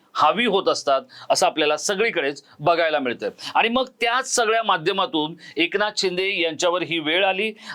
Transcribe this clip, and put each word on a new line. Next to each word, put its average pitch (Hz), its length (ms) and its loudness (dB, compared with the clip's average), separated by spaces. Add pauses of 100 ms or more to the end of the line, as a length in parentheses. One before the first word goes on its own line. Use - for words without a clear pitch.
(140)
हावी 170 320 2
होत 190 220 2
असतात, 139 340 0 (280)
असं 156 160 2
आपल्याला 151 320 2
सगळीकडेच 170 640 -2 (160)
बघायला 160 400 2
मिळतं. 110 300 -4 (260)
आणि 208 140 4
मग 254 180 0 (140)
त्याच 247 340 -2
सगळ्या 226 280 2
माध्यमातून 175 720 0 (220)
एकनाथ 196 400 0
शिंदे 190 440 -2
यांच्यावर 170 400 0
ही 165 180 -4
वेळ 160 260 2
आली 190 280 0 (220)